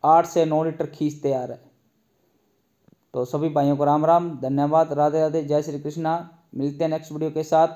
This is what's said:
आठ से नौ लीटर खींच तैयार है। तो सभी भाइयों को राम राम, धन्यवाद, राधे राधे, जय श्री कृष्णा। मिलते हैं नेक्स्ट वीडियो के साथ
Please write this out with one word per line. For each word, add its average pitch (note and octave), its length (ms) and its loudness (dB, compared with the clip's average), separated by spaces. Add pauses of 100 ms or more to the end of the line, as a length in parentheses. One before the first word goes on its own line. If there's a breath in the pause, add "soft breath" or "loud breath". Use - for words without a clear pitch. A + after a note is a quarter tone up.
आठ E3 200 6
से E3+ 200 0
नौ D#3 180 0
लीटर D#3+ 220 -4
खींच D3 360 -6
तैयार C3 300 -2
है। A#2 100 -16 (1500)
तो B2 120 -4
सभी D3+ 240 -4
भाइयों C#3+ 280 2
को C#3+ 60 0
राम D3 220 2
राम, E3+ 340 2
धन्यवाद, D3 540 0
राधे D3 260 2
राधे, D#3 240 0
जय D3 180 0
श्री D3 180 -8
कृष्णा। D#3+ 640 -6 (140)
मिलते C#3+ 280 -4
हैं D#3+ 80 0
नेक्स्ट D#3 200 -8
वीडियो D3+ 200 -6
के D#3 120 -4
साथ D#3+ 320 4